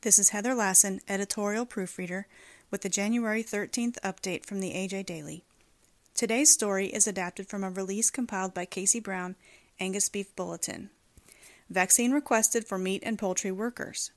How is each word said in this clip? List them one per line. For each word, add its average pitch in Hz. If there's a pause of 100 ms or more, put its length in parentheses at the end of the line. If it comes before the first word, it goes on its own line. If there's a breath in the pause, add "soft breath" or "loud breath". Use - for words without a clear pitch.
This 208
is 190
Heather 214
Lassen, 196
editorial 208
proofreader, 185 (420 loud breath)
with 196
the 196
January 220
thirteenth 233
update 190
from 196
the 190
A 190
J 196
Daily. 165 (720)
Today's 233
story 196
is -
adapted 185
from 196
a 190
release 196
compiled 190
by 180
Casey 196
Brown, 185 (460 soft breath)
Angus 190
Beef -
Bulletin. 175 (760 loud breath)
Vaccine 190
requested 233
for 190
meat 185
and 220
poultry 190
workers. -